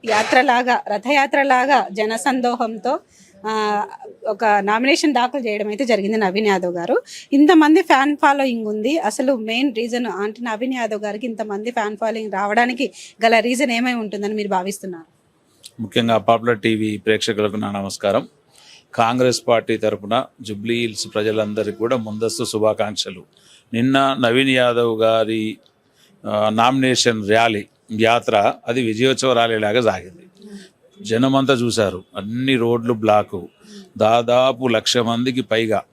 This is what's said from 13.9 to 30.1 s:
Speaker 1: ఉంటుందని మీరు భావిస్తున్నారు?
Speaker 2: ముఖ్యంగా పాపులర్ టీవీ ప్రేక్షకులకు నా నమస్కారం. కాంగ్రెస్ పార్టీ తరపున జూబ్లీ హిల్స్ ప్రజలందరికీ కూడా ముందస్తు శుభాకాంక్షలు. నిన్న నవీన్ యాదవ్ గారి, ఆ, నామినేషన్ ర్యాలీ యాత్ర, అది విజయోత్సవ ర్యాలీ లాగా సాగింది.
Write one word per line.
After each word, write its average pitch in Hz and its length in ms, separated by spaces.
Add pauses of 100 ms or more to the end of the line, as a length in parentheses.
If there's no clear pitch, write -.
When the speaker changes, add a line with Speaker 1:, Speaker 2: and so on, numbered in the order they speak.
Speaker 1:
ఉంటుందని 214 420
మీరు 208 140
భావిస్తున్నారు? 185 640 (680)
Speaker 2:
ముఖ్యంగా 113 380
పాపులర్ 113 400
టీవీ 107 380
ప్రేక్షకులకు 104 600
నా 104 140
నమస్కారం. 101 580 (680)
కాంగ్రెస్ 123 540
పార్టీ 113 280
తరపున 107 480 (180)
జూబ్లీ 110 380
హిల్స్ 107 340
ప్రజలందరికీ 107 640
కూడా 120 180
ముందస్తు 110 480
శుభాకాంక్షలు. 104 800 (520)
నిన్న 135 460
నవీన్ 127 280
యాదవ్ 120 520
గారి, 110 580 (680)
ఆ, 107 220
నామినేషన్ 120 800
ర్యాలీ 110 360 (360)
యాత్ర, 113 540 (140)
అది 123 140
విజయోత్సవ 127 500
ర్యాలీ 117 260
లాగా 107 220
సాగింది. 98 720 (520)